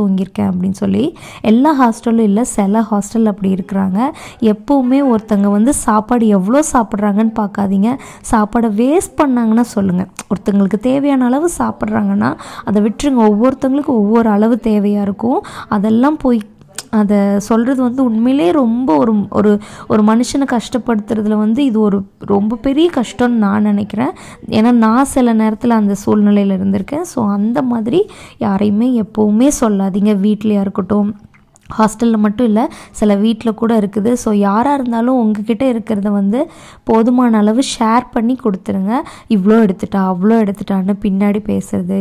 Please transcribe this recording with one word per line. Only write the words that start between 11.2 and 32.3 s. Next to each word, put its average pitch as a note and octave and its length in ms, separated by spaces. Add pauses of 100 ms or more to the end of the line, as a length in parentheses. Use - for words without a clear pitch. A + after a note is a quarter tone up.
அளவு D4+ 280
சாப்பிட்றாங்கன்னா G#3+ 760 (320)
அதை G3+ 220
விட்டுருங்க. B3 440
ஒவ்வொருத்தங்களுக்கு C4 720
ஒவ்வொரு A3 340
அளவு A3 220 (120)
தேவையா G3+ 380
இருக்கும். A3+ 320 (380)
அதெல்லாம் A#3 460
போய் A#3+ 160 (580)
அதை G#3 180 (300)
சொல்றது A#3+ 360
வந்து B3+ 260
உண்மையிலே B3+ 480
ரொம்ப C4 460
ஒரு, A3+ 100 (260)
ஒரு, G#3 140 (400)
ஒரு G#3+ 180
மனுஷனை B3 420
கஷ்டப்படுத்துறதுல G#3+ 920
வந்து A3+ 200
இது A3 220
ஒரு G3+ 120 (340)
ரொம்ப G#3+ 340
பெரிய D#4 320
கஷ்டம்னு A#3+ 480
நான் G#3 240
நினைக்கிறேன். G#3 420 (460)
ஏன்னா A#3 140 (120)
நான் B3 320
சில A#3+ 260
நேரத்துல A3 380
அந்த G3+ 240
சூழ்நிலையில G3+ 560
இருந்திருக்கேன். G3+ 520
So, A3 160 (120)
அந்த A#3 220 (120)
மாதிரி A#3 280 (440)
யாரையுமே G#3 580
எப்பவுமே G#3+ 460 (100)
சொல்லாதீங்க. G3+ 540 (120)
வீட்லயா G#3+ 400
இருக்கட்டும், G3+ 460 (640)
ஹாஸ்டல்ல A3 480
மட்டும் G#3+ 240